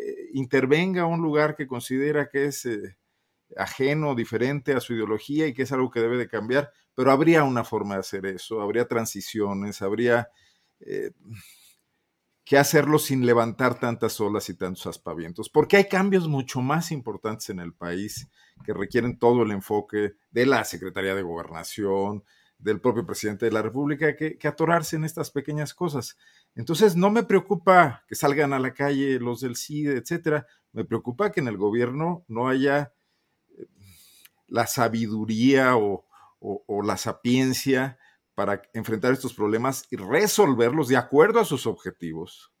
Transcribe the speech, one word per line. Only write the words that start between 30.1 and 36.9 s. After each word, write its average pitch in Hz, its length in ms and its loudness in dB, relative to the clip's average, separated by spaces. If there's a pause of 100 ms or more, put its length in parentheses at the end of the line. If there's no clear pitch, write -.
Me 107 120 -6
preocupa 123 480 -2
que 175 80 -2
en 131 80 0
el 104 80 -4
gobierno 123 720 -2
no 120 200 -2
haya, 139 440 0 (640)
eh, - 100 -18 (840)
la 117 180 0
sabiduría 117 1120 2
o, 101 300 0 (340)
o, 101 260 -8
o 101 160 -2
la 101 140 0